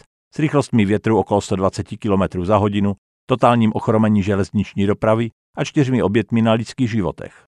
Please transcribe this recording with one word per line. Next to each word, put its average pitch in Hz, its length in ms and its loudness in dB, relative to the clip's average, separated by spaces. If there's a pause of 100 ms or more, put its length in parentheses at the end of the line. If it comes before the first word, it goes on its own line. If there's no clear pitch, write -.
(360)
s - 40 -16
rychlostmi 139 460 0
větru 104 340 2
okolo 101 220 0
sto - 140 -4
dvaceti 95 420 -4
kilometrů 95 480 -2
za 104 120 2
hodinu, 101 380 0 (300)
totálním 120 480 2
ochromením 107 500 2
železniční 98 640 -2
dopravy 110 440 0 (280)
a 151 60 -4
čtyřmi 131 400 0
obětmi 110 380 0
na 113 120 4
lidských 113 360 -4
životech. 87 560 -6 (100)